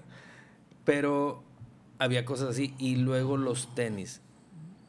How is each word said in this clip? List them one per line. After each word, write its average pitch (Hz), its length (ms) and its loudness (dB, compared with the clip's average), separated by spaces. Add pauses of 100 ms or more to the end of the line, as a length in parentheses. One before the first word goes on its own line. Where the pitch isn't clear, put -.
(340)
<laughs> - 500 -20
pero 143 580 2 (560)
había 123 280 2
cosas 131 240 -2
así. 131 280 -2
Y 127 180 0
luego 131 420 2
los 123 360 -2
tenis. 107 460 -4 (680)